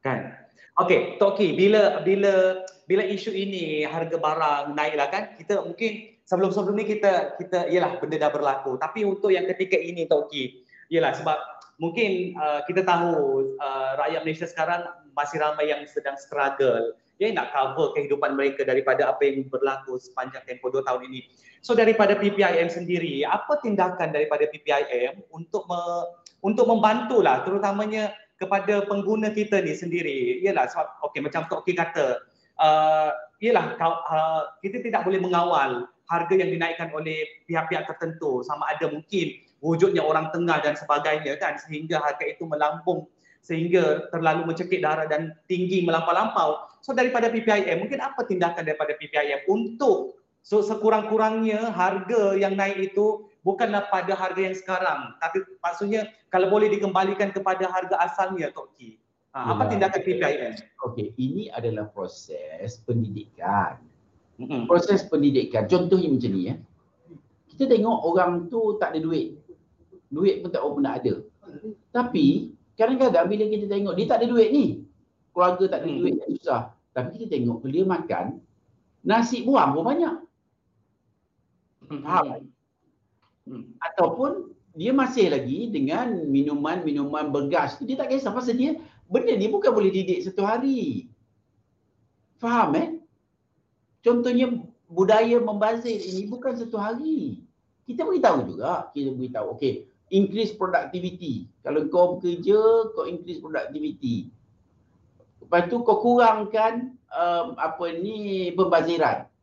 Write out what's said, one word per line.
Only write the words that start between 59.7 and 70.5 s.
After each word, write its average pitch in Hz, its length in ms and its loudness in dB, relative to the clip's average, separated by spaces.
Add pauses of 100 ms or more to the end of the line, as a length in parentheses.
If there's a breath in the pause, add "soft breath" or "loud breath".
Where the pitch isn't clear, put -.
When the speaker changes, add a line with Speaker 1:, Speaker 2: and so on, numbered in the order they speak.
Speaker 1:
tindakan 190 320 2
P - 80 0
P - 80 -2
I 147 160 0
M? 113 160 -6 (320)
Speaker 2:
Okey, 113 200 -6 (120)
ini 160 320 -4
adalah 110 400 -4
proses 80 960 -12
pendidikan. 101 960 -2 (560)
Speaker 1:
Mm-mm. 127 320 -6
Speaker 2:
Proses 175 400 4
pendidikan. 120 560 2
Contohnya 175 480 4
macam 117 160 0
ni, 95 240 -2
ya. - 0 - (960)
Kita 269 160 -2
tengok 220 400 4
orang 175 400 2
tu 214 320 0
tak 165 160 -2
ada 160 80 -2
duit. 160 320 -2 (800)
Duit 180 320 2
pun - 80 -6